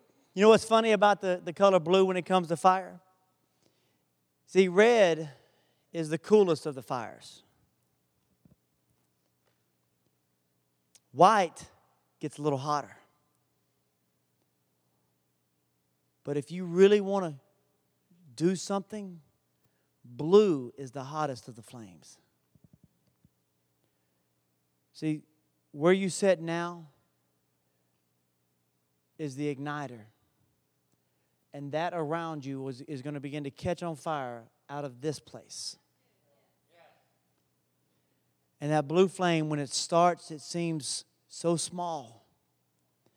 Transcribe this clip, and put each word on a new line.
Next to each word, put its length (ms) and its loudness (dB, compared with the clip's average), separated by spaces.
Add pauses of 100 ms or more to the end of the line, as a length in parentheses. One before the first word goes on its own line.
(340)
You 80 0
know 60 10
what's 160 8
funny 260 2
about 300 4
the, 240 -2
the 80 -8
color 260 4
blue 260 4
when 120 0
it 100 -4
comes 220 0
to 80 -2
fire? 420 0 (1500)
See, 200 4
red 640 4 (600)
is 160 -6
the 100 -4
coolest 480 4
of 80 -6
the 80 -14
fires. 600 -10 (3750)
White 520 4 (540)
gets 200 -10
a 40 -10
little 160 -2
hotter. 380 -6 (3250)
But 120 -6
if 140 -6
you 140 -8
really 360 6
want 240 -2
to 100 -8 (1000)
do 220 0
something, 640 -8 (840)
blue 720 4
is 140 -12
the 140 -12
hottest 420 -6
of 80 -18
the 80 -20
flames. 560 -20 (2750)
See, 300 -6 (480)
where 220 2
you 180 0
sit 300 0
now 460 -8 (2250)
is 160 -8
the 180 -6
igniter. 500 -10 (1500)
And 180 -12
that 200 -4
around 520 -6
you 180 -10
was, 200 -10
is 200 -12
gonna 160 -8
begin 260 -10
to 60 -8
catch 320 -6
on 140 -8
fire 480 -8 (260)
out 140 -8
of 160 -14
this 180 -4
place. 580 -16 (2750)
And 100 -6
that 160 0
blue 220 4
flame, 400 -2
when 100 -4
it 120 -6
starts, 600 0
it 100 -14
seems 640 -6 (240)
so 280 -2
small, 720 -10 (880)